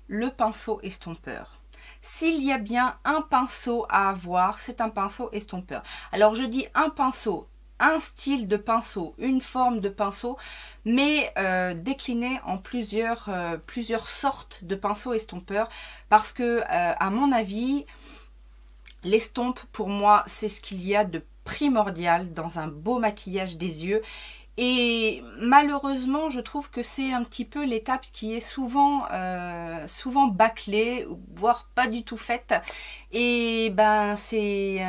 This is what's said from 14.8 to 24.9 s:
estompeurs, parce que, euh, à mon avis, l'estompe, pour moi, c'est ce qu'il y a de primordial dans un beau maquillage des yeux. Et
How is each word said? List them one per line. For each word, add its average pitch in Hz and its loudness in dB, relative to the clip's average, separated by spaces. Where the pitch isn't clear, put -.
estompeurs, 214 -2
parce 214 6
que, 233 2
euh, - -2
à 190 0
mon 262 2
avis, 240 0
l'estompe, 226 0
pour 196 -4
moi, 202 6
c'est - -6
ce - -10
qu'il 185 -10
y 202 0
a 208 6
de 165 -4
primordial 185 2
dans 165 -6
un 156 -4
beau 165 -2
maquillage 190 -2
des 160 -6
yeux. 208 0
Et 240 2